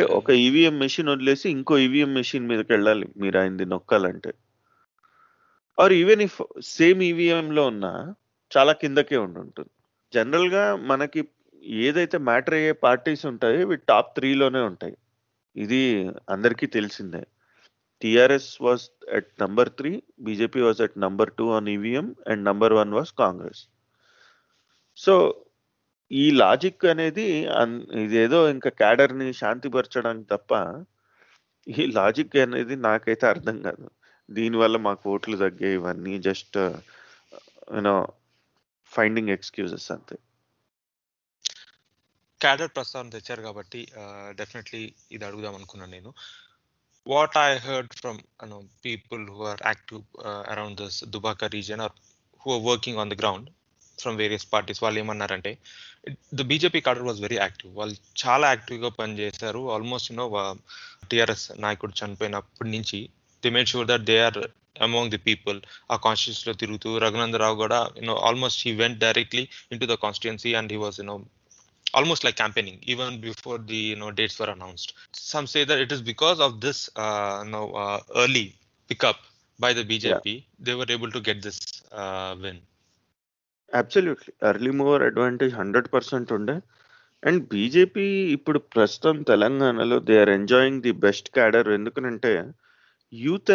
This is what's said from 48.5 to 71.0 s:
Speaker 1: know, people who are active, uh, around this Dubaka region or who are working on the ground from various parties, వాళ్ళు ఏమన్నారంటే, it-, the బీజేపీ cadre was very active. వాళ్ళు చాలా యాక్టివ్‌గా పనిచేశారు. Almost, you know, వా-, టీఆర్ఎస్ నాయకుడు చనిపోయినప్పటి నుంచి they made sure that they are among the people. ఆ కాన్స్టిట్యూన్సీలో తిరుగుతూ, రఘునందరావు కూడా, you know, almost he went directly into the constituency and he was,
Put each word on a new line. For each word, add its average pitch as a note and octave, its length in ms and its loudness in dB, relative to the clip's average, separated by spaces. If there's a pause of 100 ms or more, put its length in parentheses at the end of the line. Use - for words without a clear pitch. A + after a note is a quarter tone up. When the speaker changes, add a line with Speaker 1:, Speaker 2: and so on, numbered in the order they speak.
Speaker 1:
know, G2+ 100 -20 (260)
people A2+ 340 -12 (120)
who G#2 180 -12
are G2+ 100 -10 (120)
active, A2 300 -14 (240)
uh, G#2 160 -10 (100)
around G#2+ 280 -10
this G2 160 -12 (160)
Dubaka G#2+ 420 -4
region G#2 300 -10
or G#2 60 -8 (500)
who C3+ 140 -10
are A2+ 160 -4
working A#2 320 -4
on G#2 100 -6
the G2 80 -10
ground G#2 240 -2 (560)
from A#2+ 120 -6 (100)
various G#2 300 -4
parties, G#2 300 -2
వాళ్ళు G#2+ 200 -2
ఏమన్నారంటే, G2+ 480 -6 (580)
it-, C#3 100 -16 (200)
the C#3 120 -2
బీజేపీ D#3+ 360 0
cadre B2 220 0
was G#2+ 160 -6
very A2 220 -4
active. F#2 320 -14
వాళ్ళు G#2+ 160 -8 (280)
చాలా C3+ 300 4
యాక్టివ్‌గా A#2+ 360 -6 (100)
పనిచేశారు. G#2+ 600 -8 (140)
Almost, A#2 360 -8
you A2+ 80 -12
know, B2 160 -6
వా-, G2 200 -4 (560)
టీఆర్ఎస్ A2+ 340 0 (200)
నాయకుడు G#2 360 -6
చనిపోయినప్పటి G#2 720 -8
నుంచి G#2+ 260 -8 (420)
they A#2+ 140 0
made B2 160 2
sure A#2+ 180 -2
that A#2 180 0
they A2+ 100 6 (100)
are A2 100 -8 (480)
among A#2 180 -2 (100)
the G2+ 140 -8
people. G2+ 300 -4 (340)
ఆ A2+ 40 -2 (100)
కాన్స్టిట్యూన్సీలో A2 560 -4
తిరుగుతూ, G#2+ 260 -8 (160)
రఘునందరావు A2 600 0
కూడా, A#2 160 0 (180)
you A2+ 100 -10
know, A2+ 80 -2 (120)
almost B2 280 -2 (100)
he A#2 140 -2
went A#2 240 0
directly A#2 400 -2 (280)
into A#2+ 200 -6
the A2+ 120 -4
constituency A2 560 -6
and A2 140 -8
he G#2+ 100 -6
was, G2+ 160 -8